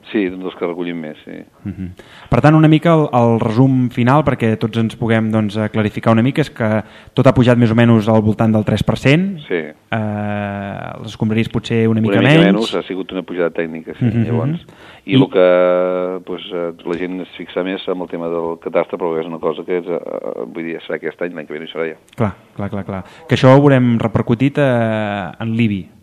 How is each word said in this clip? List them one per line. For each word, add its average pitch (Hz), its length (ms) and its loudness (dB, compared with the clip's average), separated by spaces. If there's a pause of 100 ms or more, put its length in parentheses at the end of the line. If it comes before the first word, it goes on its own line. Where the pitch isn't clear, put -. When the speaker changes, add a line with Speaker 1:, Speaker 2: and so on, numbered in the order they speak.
Speaker 1:
Sí, 107 160 -2
és 90 80 -6
un 92 80 -12
dels 92 160 -10
que 90 80 -6
recollim 87 320 -6
més, 78 260 -12
sí. 87 120 -16 (340)
Speaker 2:
Mhm. 92 220 -12 (400)
Per 120 100 4
tant, 151 160 6
una 156 100 8
mica 160 280 4
el, 156 80 4 (100)
el 117 260 4
resum 123 520 2
final, 127 340 2
perquè 117 320 0
tots 113 220 -2
ens 113 180 -2
puguem, 110 320 0
doncs, 107 260 0
eh, 107 140 -2
clarificar 110 460 0
una 113 100 4
mica, 139 160 0
és - 80 -2
que 107 320 -2 (320)
tot 131 140 4
ha 127 80 6
pujat 120 240 6
més 120 100 4
o 110 60 2
menys 117 340 4
al 110 140 4
voltant 110 280 2
del 107 140 0
tres 107 160 0
per 110 160 0
cent. 175 400 0 (100)
Speaker 1:
Sí. 90 120 -2 (560)
Speaker 2:
Eh, 101 760 -6 (140)
les 107 100 -12
escombraries 110 400 0
potser 113 340 -2
una 110 140 2
mica 98 160 2
Speaker 1:
Una 101 100 4
mica 156 140 6
Speaker 2:
menys. 98 140 6
Speaker 1:
menys, 110 180 -2
ha 90 140 -2
sigut 92 240 -8
una 92 100 -6
pujada 85 300 -4
tècnica, 80 480 -8
sí, 127 60 0
Speaker 2:
Mhm, 117 200 0
Speaker 1:
llavors. 80 240 -2
Speaker 2:
mhm. - 560 -12
Speaker 1:
I 98 80 -6
Speaker 2:
I 131 80 6
Speaker 1:
el 131 80 2
que, 90 960 2
pues, 90 160 -10 (100)
eh, 85 200 -6 (140)
la 87 120 -4
gent 90 240 -6
es 82 160 -12
fixa 90 260 -8
més 95 240 -6
amb 90 140 -6
el 85 80 -10
tema 85 200 -8
del 82 300 -4
catàstre, - 380 -4
però 82 220 -4
és 85 80 -6
una 82 100 -10
cosa 82 260 -4
que 90 140 -4
és, 85 80 -4
eh, 85 140 -4 (480)
vull 82 160 -10
dir, 80 180 -8
serà - 140 -8
aquest 80 260 -8
any, 90 140 -6
l'any 76 100 -12
que 76 80 -14
ve 76 60 -10
no 80 60 -12
hi 78 60 -16
serà 82 160 -6
ja. 80 100 -10 (180)
Speaker 2:
Clar, 104 180 -2 (220)
clar, 101 160 -8
clar, 98 140 -8
clar. 95 180 -10 (260)
Que 127 60 4
això 131 140 6
ho 135 120 10
haurem 123 380 4
repercutit, 117 580 0
eh, 110 800 -2
en 113 160 -4
l'ibi. 104 320 0 (160)